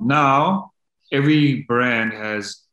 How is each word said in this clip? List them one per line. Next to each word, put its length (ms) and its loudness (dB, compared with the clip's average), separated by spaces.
Now, 720 0
every 520 2
brand 500 -2
has 480 -10